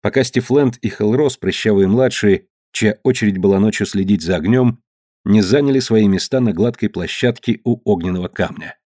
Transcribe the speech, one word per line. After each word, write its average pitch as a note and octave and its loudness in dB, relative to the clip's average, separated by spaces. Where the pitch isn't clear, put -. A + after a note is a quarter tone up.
пока C3+ 0
Стив A#2+ -4
Лэнд C3+ 2
и G#2+ -4
Хелл G#2+ -2
Росс, C#3 0
прыщавые G2 0
младшие, G#2+ 2
чья G#2+ 0
очередь G#2+ 0
была G2 2
ночью G#2 0
следить F#2+ -2
за F2 -2
огнём, A#2+ 0
не G#2 4
заняли C3+ 2
свои A2 2
места G2 0
на A#2 0
гладкой A2 -2
площадке A#2 -4
у A#2+ -2
огненного F2+ -2
камня. - -8